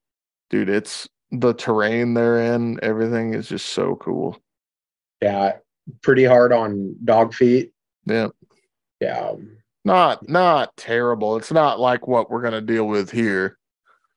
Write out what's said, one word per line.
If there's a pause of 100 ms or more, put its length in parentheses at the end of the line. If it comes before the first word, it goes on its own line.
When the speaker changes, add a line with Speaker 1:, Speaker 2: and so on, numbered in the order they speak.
(500)
Speaker 1:
dude,
it's, (240)
the
terrain
they're
in,
everything
is
just
so
cool. (840)
Speaker 2:
Yeah, (440)
pretty
hard
on
dog
feet. (320)
Speaker 1:
Yeah. (720)
Speaker 2:
Yeah. (500)
Speaker 1:
Not,
not
terrible.
It's
not
like
what
we're
gonna
deal
with
here (580)